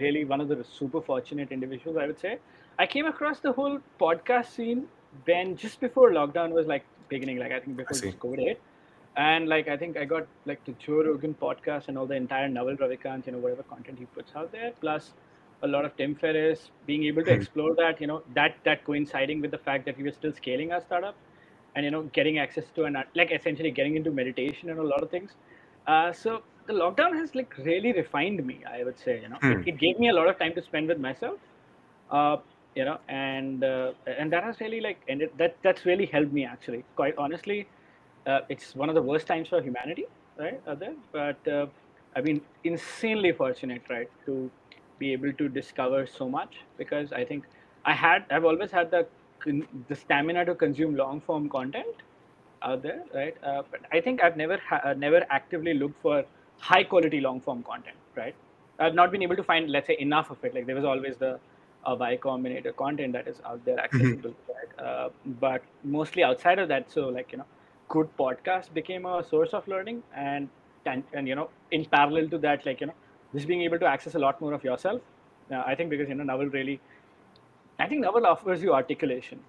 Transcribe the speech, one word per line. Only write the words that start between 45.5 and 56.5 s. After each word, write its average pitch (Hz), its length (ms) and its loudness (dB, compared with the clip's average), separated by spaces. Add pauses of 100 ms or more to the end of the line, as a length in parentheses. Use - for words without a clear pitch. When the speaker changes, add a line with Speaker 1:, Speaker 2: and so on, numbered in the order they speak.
Speaker 1:
so 131 220 -6
much, 147 300 -6 (200)
because 147 340 -4
I 123 120 -2
think 143 200 -6 (400)
I 143 80 2
had, 170 380 6
I've 160 140 2
always 170 260 4
had 175 220 2
the 170 140 4 (340)
con-, 147 260 -2 (220)
the 143 80 -4
stamina 160 480 2
to 175 100 0
consume 151 400 2
long 135 260 0
form 147 280 -2
content 143 480 -4 (640)
out 127 200 -2
there, 180 200 -6 (100)
right? 147 300 -4
Uh, 139 200 -2 (100)
but - 80 -12 (100)
I 165 100 4
think 247 220 0
I've 170 140 6
never 160 200 0 (120)
ha-, 151 160 0
uh, 139 100 0
never 147 360 6
actively 160 440 -2
looked 143 260 -2
for 147 240 2 (340)